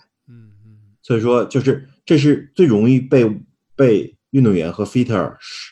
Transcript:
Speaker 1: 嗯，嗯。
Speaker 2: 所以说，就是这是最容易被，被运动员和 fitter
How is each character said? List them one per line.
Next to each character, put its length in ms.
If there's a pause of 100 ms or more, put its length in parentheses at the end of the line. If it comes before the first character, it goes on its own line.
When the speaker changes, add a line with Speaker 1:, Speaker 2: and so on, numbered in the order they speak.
(280)
Speaker 1:
嗯， 220 (140)
嗯。 140 (240)
Speaker 2:
所 140
以 40
说， 240
就 160
是 280 (160)
这 120
是 380
最 120
容 220
易 120
被， 400 (360)
被 400 (140)
运 120
动 100
员 200
和 120
fitter 520 (340)